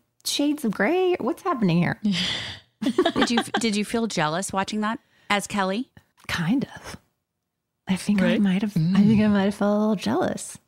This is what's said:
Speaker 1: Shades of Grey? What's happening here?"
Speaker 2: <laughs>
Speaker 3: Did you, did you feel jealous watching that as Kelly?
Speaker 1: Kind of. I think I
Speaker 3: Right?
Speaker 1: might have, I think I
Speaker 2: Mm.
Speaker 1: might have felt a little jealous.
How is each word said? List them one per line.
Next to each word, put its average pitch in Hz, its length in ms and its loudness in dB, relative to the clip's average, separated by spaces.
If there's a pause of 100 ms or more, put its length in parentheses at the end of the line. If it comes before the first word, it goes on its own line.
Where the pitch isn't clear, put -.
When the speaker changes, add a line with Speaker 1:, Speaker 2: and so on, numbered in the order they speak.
(240)
Speaker 1:
Shades 294 400 -2
of 220 80 -2
Grey? 349 480 0
What's 285 240 -4
happening 208 360 0
here?" 165 240 0
Speaker 2:
<laughs> - 1120 -2
Speaker 3:
Did - 160 0
you, 240 80 2 (200)
did 220 160 0
you 208 80 -2
feel 233 220 -2
jealous 170 480 -2
watching 202 280 -4
that 220 180 -4 (300)
as 202 180 0
Kelly? 202 420 -2 (380)
Speaker 1:
Kind 190 480 0
of. - 220 -16 (880)
I 190 80 0
think 202 260 0
I 214 40 4
Speaker 3:
Right? 226 160 2
Speaker 1:
might 190 200 2
have, 208 160 -2
I 180 240 4
think 214 200 6
I - 20 4
Speaker 2:
Mm. 208 80 4
Speaker 1:
might 202 140 4
have 208 100 0
felt 208 200 2
a 208 40 2
little 214 160 2
jealous. 214 720 -4